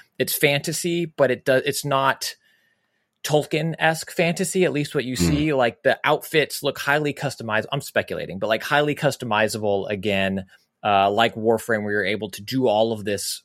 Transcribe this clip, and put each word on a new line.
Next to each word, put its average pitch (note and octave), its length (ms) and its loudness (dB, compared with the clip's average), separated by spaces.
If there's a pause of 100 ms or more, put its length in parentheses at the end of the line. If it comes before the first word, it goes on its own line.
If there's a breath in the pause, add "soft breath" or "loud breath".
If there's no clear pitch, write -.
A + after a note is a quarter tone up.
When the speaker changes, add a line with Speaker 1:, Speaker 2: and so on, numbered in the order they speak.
(180 loud breath)
Speaker 1:
it's - 180 -2
fantasy, D#3 680 -2
but C#3+ 240 2
it B2 140 -4
does, C3 200 2
it's C#3+ 200 -4
not C3+ 500 0 (880)
Tolkien-esque D#3 840 -2
fantasy, F3 540 0
at D3 80 2
least D3 220 -4
what C#3 100 -2
you B2+ 120 -6
Speaker 2:
Hmm. E3+ 120 4
Speaker 1:
see. D3+ 240 2
Like, B2 300 0
the B2 220 2
outfits - 580 0
look C#3+ 160 -2
highly D3 340 0
customized. A2+ 600 -4
I'm C#3+ 100 -2
speculating, E2+ 560 -4
but, G#2 100 -4
like, A2+ 140 2
highly D3 320 2
customizable G#2+ 960 0
again, F#2+ 560 -2 (360 soft breath)
uh, G2+ 280 4
like A2+ 240 2
Warframe, A2 500 0
where G#2 80 -4
you're G#2 120 0
able G#2 260 -4
to - 120 -14
do B2+ 240 -2
all A2 260 4
of G#2+ 120 -8
this - 400 -6